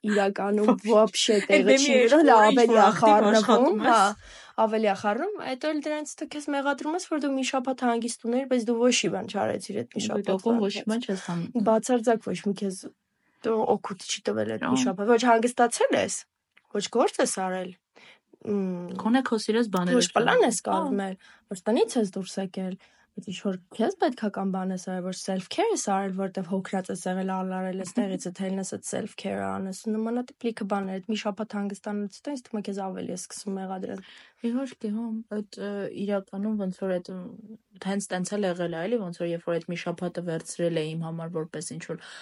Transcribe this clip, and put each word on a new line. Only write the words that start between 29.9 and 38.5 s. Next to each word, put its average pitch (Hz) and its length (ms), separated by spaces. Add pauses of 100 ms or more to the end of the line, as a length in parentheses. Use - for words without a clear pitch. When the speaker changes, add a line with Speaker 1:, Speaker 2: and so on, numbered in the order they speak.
Speaker 1:
նմանատիպ 233 520
լիքը 226 200
բաներ, 190 320
այդ 185 100
մի 220 80
շաբաթ 208 400
հանգստանալուց 202 600
հետո 294 160
ինձ 254 100
թվում 214 160
է 190 40
քեզ 196 180
ավելի 185 320
ես 185 100
սկսում - 320
մեղադրել։ 190 480 (300)
Speaker 2:
Իհարկե, 240 560
հա, 220 140 (240)
այդ, 208 280
ը, 196 120 (260)
իրականում 202 600
ոնց 190 200
որ 190 160
այդ, 180 160
ը, 190 80 (600)
հենց 196 280
տենց 185 260
էլ 208 140
եղել 175 300